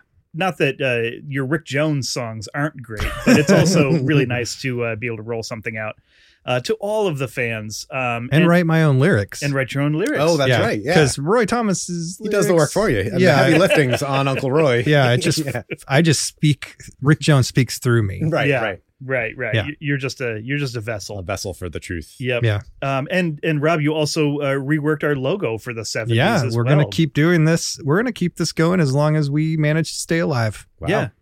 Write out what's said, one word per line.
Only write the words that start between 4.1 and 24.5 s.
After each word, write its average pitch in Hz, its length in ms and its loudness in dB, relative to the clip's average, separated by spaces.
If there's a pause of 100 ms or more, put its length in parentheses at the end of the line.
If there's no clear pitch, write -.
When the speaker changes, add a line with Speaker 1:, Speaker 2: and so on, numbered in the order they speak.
Speaker 1:
nice 123 340 -6
to, 120 240 -4
uh, 113 120 -6
be 117 100 -8
able 113 100 -6
to 107 60 -12
roll 113 200 -8
something 113 360 -10
out. 107 180 -10 (480)
Uh, 127 160 0
to 220 140 -2
all 208 340 -2
of 147 100 -4
the 135 80 -4
fans, 113 640 -8
um, 135 80 -8 (320)
Speaker 3:
And 139 40 -2
Speaker 1:
and 170 120 6
Speaker 3:
write 175 200 4
my 160 180 2
own 135 160 4
lyrics. 131 420 0
Speaker 1:
and 143 100 -2
write 135 220 -4
your 139 80 -2
own 147 120 0
lyrics. 214 260 -2
Speaker 2:
Oh, 165 160 2
that's 135 140 0
Speaker 3:
Yeah, 117 100 2
Speaker 2:
right. - 200 -2
Yeah. 135 140 -2
Speaker 3:
'cause 147 240 4
Roy 202 260 2
Thomas's 185 760 -4
Speaker 2:
He 214 60 -6
does 202 180 2
the 190 60 2
work 165 80 6
Speaker 3:
lyrics 147 120 2
Speaker 2:
for 208 160 2
you. 185 120 2
And 175 200 -2
Speaker 3:
Yeah. 160 180 6
Speaker 2:
the 135 80 6
heavy 156 120 4
lifting's 147 420 4
on 139 280 0
Uncle 131 240 -2
Roy. 135 320 2
Speaker 3:
<laughs> - 20 0
Yeah, 143 240 4
it 120 120 4
just, 156 160 0
Speaker 2:
<laughs> 151 60 -4
Yeah. 123 180 -6 (260)
Speaker 3:
I 139 140 4
just 160 200 2
speak, - 540 -2 (260)
Rick 147 160 4
Jones 139 300 4
speaks - 320 2
through 117 240 2
me. 98 180 -4
Speaker 2:
Right, 156 260 0
Speaker 1:
Yeah. 135 140 2
Speaker 2:
right. 98 180 -4 (240)
Speaker 1:
Right, 120 320 -4
right. 117 200 -4
Speaker 3:
Yeah. 110 100 0
Speaker 1:
You, 147 140 -8
you're 143 180 -2
just 131 220 -6
a, 113 200 -4
you're 131 180 -6
just 131 180 -4
a 117 40 -6
vessel. 104 380 -8
Speaker 2:
A 92 60 -8
vessel 95 280 -6
for 90 160 -8
the 82 120 -8
truth. - 400 -10
Speaker 1:
Yep. 123 240 -2
Speaker 3:
Yeah. 104 160 0 (200)
Speaker 1:
Um, 135 300 -4
and, 175 320 -2
and 156 180 0
Rob, 160 200 2
you 147 120 0
also, 147 460 0
uh, 139 140 -2